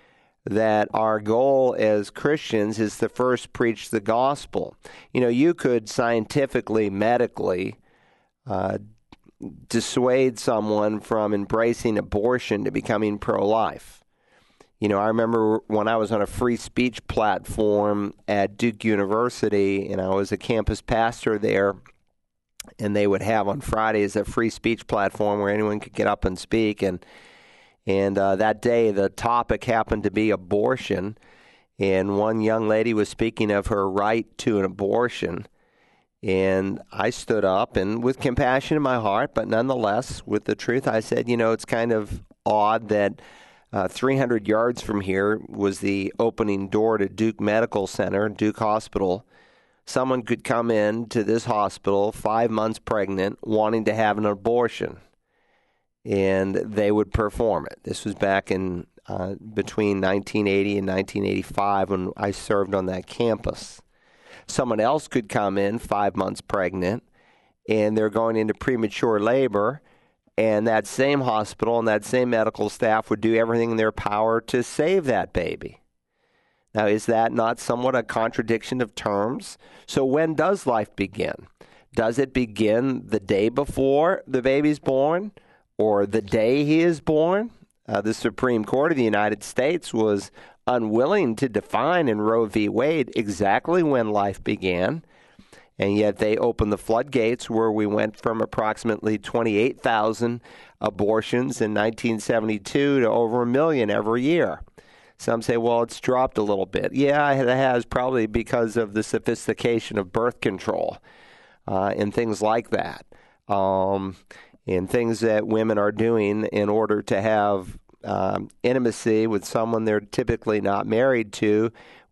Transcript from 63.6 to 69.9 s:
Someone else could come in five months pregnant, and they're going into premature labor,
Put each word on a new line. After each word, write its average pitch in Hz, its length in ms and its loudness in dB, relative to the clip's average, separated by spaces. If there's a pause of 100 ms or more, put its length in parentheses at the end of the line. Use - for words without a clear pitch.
Someone 120 300 0
else 139 300 0
could 113 180 -2
come 101 300 0
in 101 200 0
five 101 380 -2
months 98 240 -4
pregnant, 92 640 -2 (640)
and 107 300 2
they're 110 120 2
going 113 280 0
into 107 160 0
premature 113 640 0
labor, 117 640 0 (560)